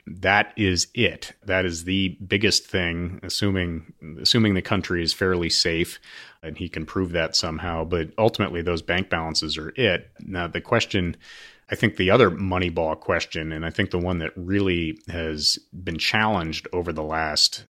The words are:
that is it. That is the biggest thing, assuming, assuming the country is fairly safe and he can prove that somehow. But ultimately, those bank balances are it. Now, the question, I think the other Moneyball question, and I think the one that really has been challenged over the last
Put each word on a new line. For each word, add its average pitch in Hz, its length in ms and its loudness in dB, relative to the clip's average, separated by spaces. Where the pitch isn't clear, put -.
that 95 480 2
is 95 380 2
it. - 400 -2
That 92 220 0
is 82 180 -4
the 95 420 -2
biggest 101 400 2
thing, 87 580 -2
assuming, 90 680 -2
assuming 110 320 4
the 92 80 2
country 90 420 0
is 82 80 0
fairly 90 380 0
safe 82 500 0
and 80 160 -12
he 87 120 -6
can 80 160 -8
prove 92 260 -2
that 82 240 0
somehow. 80 480 -2
But 82 340 -2
ultimately, 107 440 2
those 82 200 0
bank 90 280 -2
balances 80 480 -2
are 78 180 -10
it. 98 340 2
Now, 87 260 -6
the 87 140 -6
question, 95 560 0
I 101 60 -4
think 107 220 2
the 92 140 4
other 110 200 8
Moneyball 87 680 0
question, 80 500 -2
and 80 140 -6
I 82 40 -2
think 95 220 0
the 87 80 0
one 87 200 0
that 80 180 -4
really 90 600 0
has 80 500 -2
been 87 240 -8
challenged 101 760 0
over 87 220 -2
the 78 100 -6
last 78 640 0